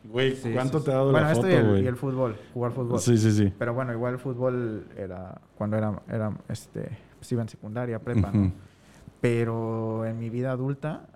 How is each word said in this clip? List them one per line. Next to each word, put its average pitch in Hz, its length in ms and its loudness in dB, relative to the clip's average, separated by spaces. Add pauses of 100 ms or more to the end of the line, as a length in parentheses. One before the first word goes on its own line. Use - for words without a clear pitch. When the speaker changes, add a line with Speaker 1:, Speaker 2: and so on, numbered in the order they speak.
Speaker 1:
Güey, 131 320 2
Speaker 2:
Sí, 120 180 -4
Speaker 1:
¿cuánto 135 260 0
Speaker 2:
sí, 131 60 -4
Speaker 1:
te 143 60 2
ha 131 40 4
Speaker 2:
sí. - 20 2
Speaker 1:
dado 139 140 4
Speaker 2:
Bueno, - 160 4
Speaker 1:
la 156 40 4
Speaker 2:
esto 117 120 4
Speaker 1:
foto, 127 100 2
Speaker 2:
y 165 40 8
el, 113 120 6
Speaker 1:
güey? 98 140 6
Speaker 2:
y 98 40 2
el 123 80 0
fútbol, 127 400 -2 (180)
jugar 120 200 -2
fútbol. 120 260 -2
Speaker 1:
Sí, 120 180 6
sí, 110 140 6
sí. 104 260 4
Speaker 2:
Pero 120 160 -4
bueno, 123 200 -4
igual 123 200 -2
el 123 60 -6
fútbol 123 640 -4 (120)
era 92 420 -10 (180)
cuando 107 200 0
era, 107 320 -2
era, 107 280 -4 (120)
este, - 400 -8 (280)
pues - 140 -12
iba 117 100 0
en 110 80 -4
secundaria, 113 500 -8
prepa, 107 340 0
¿no? 104 140 4
Speaker 1:
Ujú. 90 40 0 (680)
Speaker 2:
Pero 113 840 0
en 113 140 -4
mi 113 100 -6
vida 123 220 -4
adulta, 139 640 -4